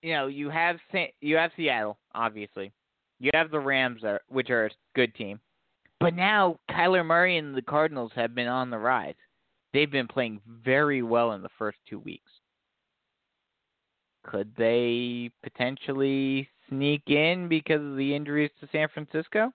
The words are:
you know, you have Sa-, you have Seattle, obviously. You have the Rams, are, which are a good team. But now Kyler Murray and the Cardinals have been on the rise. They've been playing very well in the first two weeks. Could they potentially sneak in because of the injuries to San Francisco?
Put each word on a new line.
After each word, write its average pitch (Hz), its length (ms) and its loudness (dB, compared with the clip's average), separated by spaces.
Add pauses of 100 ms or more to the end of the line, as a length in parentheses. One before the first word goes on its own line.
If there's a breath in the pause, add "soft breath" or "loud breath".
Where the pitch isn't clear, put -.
you 165 100 -4
know, 143 140 0
you 143 240 -6
have 170 260 0 (160)
Sa-, 180 140 -2 (160)
you 151 140 2
have 160 200 2
Seattle, 120 400 0 (180)
obviously. 104 560 -6 (500)
You 131 140 0
have 160 160 2
the 151 80 -2
Rams, 131 460 0
are, 104 240 -2
which 127 200 -2
are 117 180 2
a 104 40 -2 (240)
good 123 220 2
team. 104 240 -10 (580)
But 170 160 2
now 190 420 2 (140)
Kyler 180 340 4
Murray 170 320 4
and 151 160 -4
the 131 100 -4
Cardinals 143 520 0
have 117 180 -2
been 120 140 -2
on 127 240 -2
the 117 80 -6
rise. 110 380 0 (580)
They've 147 160 4
been 135 160 -2
playing 113 340 -4 (240)
very 139 380 4
well 117 300 2
in 98 100 -8
the 95 60 -12 (100)
first 107 200 -6 (120)
two 104 80 -12
weeks. 90 320 -14 (1900)
Could 104 320 -6
they 120 760 0 (100)
potentially 135 1040 -2 (200)
sneak 143 400 0
in 165 400 2
because 160 320 2
of 143 160 -6
the 139 180 0
injuries 147 460 -2
to 143 100 -18
San 156 240 0
Francisco? 165 600 -2